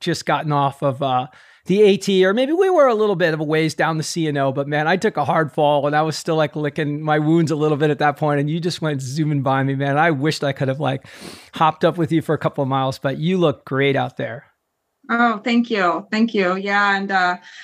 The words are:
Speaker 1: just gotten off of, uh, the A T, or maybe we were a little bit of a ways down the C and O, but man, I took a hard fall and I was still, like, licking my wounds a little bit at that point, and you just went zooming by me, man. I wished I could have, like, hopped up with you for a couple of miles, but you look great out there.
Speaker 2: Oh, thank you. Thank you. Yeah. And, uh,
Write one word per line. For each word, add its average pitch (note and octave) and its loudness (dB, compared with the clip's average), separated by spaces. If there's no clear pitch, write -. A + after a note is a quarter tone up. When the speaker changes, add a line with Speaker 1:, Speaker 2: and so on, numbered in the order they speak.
Speaker 1:
just - -4
gotten D3+ -2
off C#3+ 0
of, C#3 -2
uh, B2+ -2
the G3+ 4
A G3+ 6
T, F#3+ 2
or F#3+ 4
maybe C4 0
we F#4 2
were D4 6
a A#3 2
little G#3+ 0
bit D#3+ 2
of D#3 -4
a D#3 -4
ways D#3 0
down D#3+ -2
the D#3 -2
C D#3+ -4
and C#3+ -2
O, C#3 0
but C#3 -4
man, D3+ -2
I F#3 2
took G3+ -2
a D3 0
hard D#3+ 0
fall D3 2
and D3 0
I D3+ 4
was D#3+ -2
still, - -4
like, D#3 0
licking D3 -4
my D3+ 0
wounds D#3 2
a D#3+ 0
little D3+ 0
bit D3+ 2
at C#3+ -2
that D3 0
point, D3 0
and D3 -2
you E3+ -2
just E3+ -6
went D3 -4
zooming C#3+ -2
by C3+ 0
me, C3+ -2
man. C#3 0
I E3 4
wished D3 -2
I C#3 -2
could C#3 -4
have, C3+ -4
like, C3+ -4
hopped D#3 0
up E3 2
with D#3+ -2
you D#3+ 0
for D#3+ -2
a C#3 -2
couple - -4
of C3 -4
miles, C3+ -2
but C#3 -4
you F3 0
look D#3+ 0
great C#3 0
out B2+ -4
there. B2 -8
Speaker 2:
Oh, A#3 0
thank A#3 0
you. G3+ 0
Thank A3 0
you. F#3 0
Yeah. G3+ 0
And, G3 -4
uh, F3+ 0